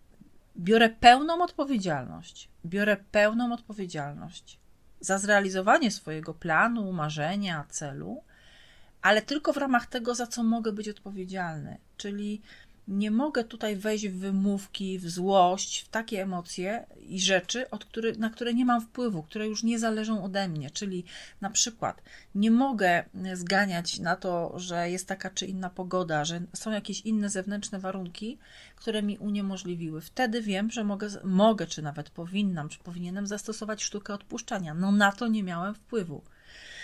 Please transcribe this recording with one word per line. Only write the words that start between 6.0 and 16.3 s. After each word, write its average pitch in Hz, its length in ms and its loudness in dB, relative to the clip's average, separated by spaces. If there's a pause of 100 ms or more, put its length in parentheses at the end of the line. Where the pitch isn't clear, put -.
planu, 190 580 2
marzenia, 160 760 -2
celu, 160 540 -8 (800)
ale 208 200 6
tylko 294 300 0
w - 40 -8
ramach 262 300 2
tego, 240 280 -4
za 233 120 -2
co 233 160 -4
mogę 226 300 2
być 208 160 -6
odpowiedzialny. 185 880 -8 (180)
Czyli 208 460 -6 (460)
nie 202 220 0
mogę 254 340 2
tutaj 220 320 -4
wejść 214 320 -2
w 185 100 -6
wymówki, 196 800 -2
w 175 120 -8
złość, 185 720 4
w - 80 -16
takie 226 340 -4
emocje 185 640 -6 (140)